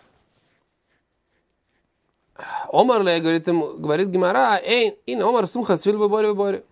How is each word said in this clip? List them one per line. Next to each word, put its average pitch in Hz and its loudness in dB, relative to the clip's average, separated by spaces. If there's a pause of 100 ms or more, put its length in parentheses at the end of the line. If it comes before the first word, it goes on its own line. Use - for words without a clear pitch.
(2750)
Омар 220 2
Ле, 170 2
говорит 165 0
ему, 160 -2
говорит 160 0
Гемара, 190 2
"Эй, 226 0
ин 240 -4
Омар 220 2
Сумха 202 -2
Свил 208 0
Бебори 214 2
Бебори". 202 -2